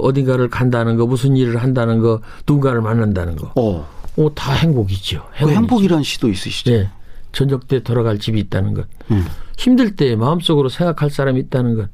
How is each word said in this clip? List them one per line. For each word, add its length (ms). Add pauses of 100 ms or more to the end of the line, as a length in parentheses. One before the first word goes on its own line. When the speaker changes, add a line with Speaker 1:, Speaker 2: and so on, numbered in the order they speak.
Speaker 1:
어딘가를 480
간다는 460
거, 100
무슨 300
일을 260
한다는 380
거, 200 (260)
누군가를 360
만난다는 540
거. 180
Speaker 2:
어. 320 (300)
Speaker 1:
어, 180
다 180
행복이죠. 800
Speaker 2:
그 60
Speaker 1:
행운이죠. 240
Speaker 2:
행복이란 420
시도 260
있으시죠? 440
Speaker 1:
네. 180 (420)
저녁 360
때 120
돌아갈 380
집이 220
있다는 340
것. 120 (260)
Speaker 2:
음. 120 (320)
Speaker 1:
힘들 380
때 220
마음속으로 520
생각할 420
사람이 320
있다는 340
것. 180